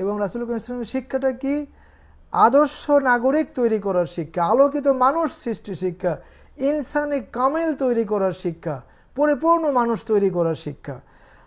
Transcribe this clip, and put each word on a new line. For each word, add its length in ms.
এবং 200
রাসূল 220
করিম 140
সাল্লাল্লাহু 0
আলাইহি 0
ওয়াসাল্লামের 380
শিক্ষাটা 360
কি? 340
আদর্শ 580
নাগরিক 640
তৈরি 240
করার 280
শিক্ষা, 360
আলোকিত 360
মানুষ 400
সৃষ্টির 320
শিক্ষা, 360
ইনসানে 640
কামেল 380
তৈরি 300
করার 280
শিক্ষা, 500
পরিপূর্ণ 480
মানুষ 180
তৈরি 200
করার 240
শিক্ষা। 420